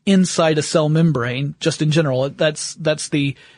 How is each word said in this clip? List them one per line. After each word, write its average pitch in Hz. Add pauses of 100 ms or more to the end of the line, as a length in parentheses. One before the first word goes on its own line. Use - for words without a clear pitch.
inside 175
a 147
cell 156
membrane, 143
just -
in 151
general. 139
That's, 151
that's 156
the, 139 (220)